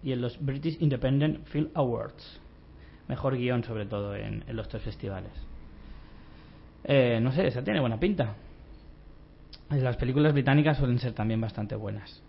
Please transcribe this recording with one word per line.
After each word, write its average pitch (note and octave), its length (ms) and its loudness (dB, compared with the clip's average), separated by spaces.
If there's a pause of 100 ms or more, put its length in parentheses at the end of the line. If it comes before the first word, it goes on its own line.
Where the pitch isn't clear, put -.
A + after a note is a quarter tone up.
y C3 100 -2
en B2 80 0
los A#2+ 220 -4
British C#3+ 380 -2
Independent C#3 640 2
Film D3+ 280 -2
Awards. A#2 640 -2 (680)
Mejor C3+ 280 0
guión, B2 280 2
sobre A2 220 -4
todo, G2+ 280 -4
en, G#2 320 -6
en A2 100 -8
los A2 120 -6
tres G#2+ 140 -8
festivales. G2 500 -8 (1500)
Eh, B2 360 6
no B2+ 120 2
sé, F3 160 2
esa B2 140 -2
tiene F#3+ 180 0
buena A2+ 180 0
pinta. C#3+ 360 2 (1400)
Las B2+ 260 2
películas C#3+ 360 4
británicas C#3+ 460 6
suelen B2 200 4
ser B2 140 -2
también A2 280 0
bastante G#2+ 340 -4
buenas. G#2 540 -8